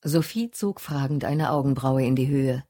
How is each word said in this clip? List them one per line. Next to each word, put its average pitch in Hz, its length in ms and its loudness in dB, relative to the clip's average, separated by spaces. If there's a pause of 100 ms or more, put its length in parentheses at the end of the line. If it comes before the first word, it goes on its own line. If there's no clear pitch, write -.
Sophie 165 480 0
zog - 280 -4
fragend 143 460 -2
eine 147 240 0
Augenbraue 131 560 2
in 127 100 2
die 131 120 2
Höhe. 135 420 0